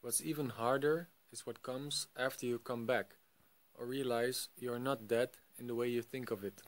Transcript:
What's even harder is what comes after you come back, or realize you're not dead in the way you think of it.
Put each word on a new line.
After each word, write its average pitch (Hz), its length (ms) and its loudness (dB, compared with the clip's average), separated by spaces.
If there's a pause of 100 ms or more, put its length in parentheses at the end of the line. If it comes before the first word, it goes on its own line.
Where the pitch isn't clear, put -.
What's 120 200 -2
even 151 300 -2
harder 139 580 2 (240)
is - 120 -12
what 117 160 -10
comes 135 540 -4
after 127 300 -2
you 120 140 2
come 117 260 -4
back, 113 320 2 (560)
or - 120 -10
realize 123 680 0
you're 120 240 -2
not 123 280 0
dead 117 300 4 (200)
in 120 100 -10
the 120 80 -2
way 120 140 2
you 120 120 2
think 120 300 -6
of 101 140 -2
it. 98 220 -6